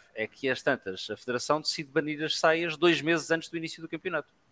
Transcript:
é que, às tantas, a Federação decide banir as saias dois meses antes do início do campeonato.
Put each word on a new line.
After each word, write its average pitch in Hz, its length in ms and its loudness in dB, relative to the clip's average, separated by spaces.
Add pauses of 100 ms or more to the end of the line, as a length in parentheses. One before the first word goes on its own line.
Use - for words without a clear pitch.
(140)
é 110 140 -4
que, - 220 -4
às 127 120 0
tantas, 101 480 -2
a 107 80 -6
Federação 123 440 0
decide 151 280 -4
banir 147 340 -2
as 151 140 -2
saias 165 400 2
dois 156 240 6
meses 156 300 2
antes 165 180 0
do 170 80 -6
início 165 240 -8
do 160 60 -10
campeonato. 165 400 -6 (240)